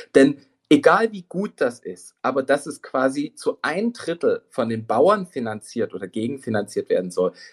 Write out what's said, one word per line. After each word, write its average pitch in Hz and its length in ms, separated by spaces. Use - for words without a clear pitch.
Denn 139 240
egal 180 440
wie 196 100
gut 196 360
das 120 200
ist, - 440
aber 131 200
dass 139 240
es 143 160
quasi 135 540
zu - 260
ein 190 300
Drittel 147 560
von 117 200
den 113 160
Bauern 180 440
finanziert 110 680
oder 92 140
gegenfinanziert 110 800
werden 90 240
soll, 90 220